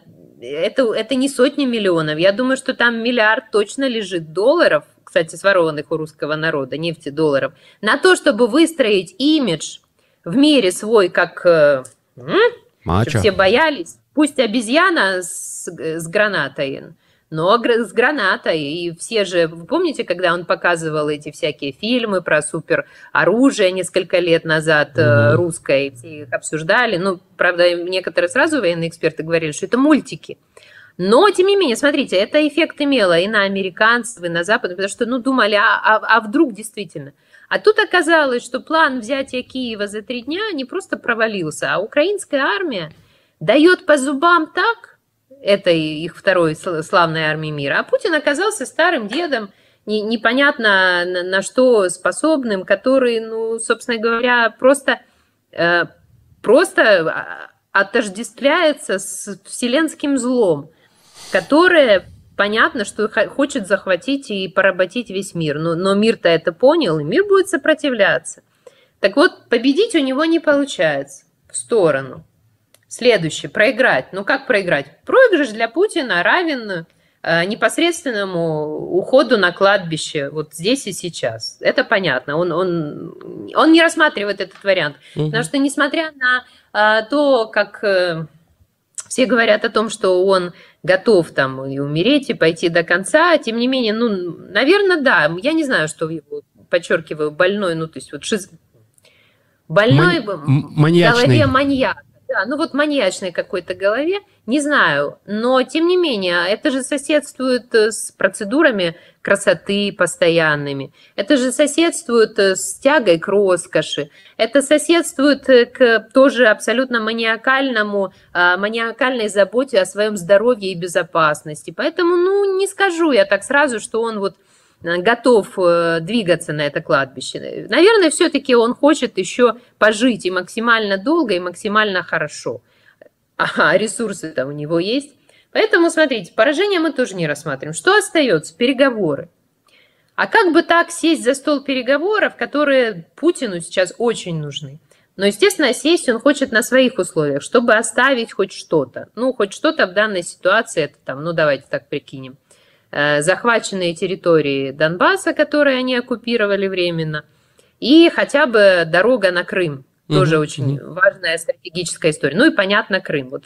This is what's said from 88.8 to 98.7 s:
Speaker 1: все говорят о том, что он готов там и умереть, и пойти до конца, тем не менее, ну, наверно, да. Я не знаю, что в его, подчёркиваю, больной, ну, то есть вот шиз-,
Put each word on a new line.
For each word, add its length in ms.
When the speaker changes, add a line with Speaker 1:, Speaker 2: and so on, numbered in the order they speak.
Speaker 1:
все 160
говорят 400
о 40
том, 200
что 360
он 280
готов 480
там 340
и 140
умереть, 500
и 40
пойти 360
до 140
конца, 540
тем 200
не 100
менее, 260
ну, 160
наверно, 520
да. 280
Я 100
не 140
знаю, 240
что 180
в 20
его, 320
подчёркиваю, 640
больной, 440
ну, 120
то 100
есть 160
вот 100
шиз-, 260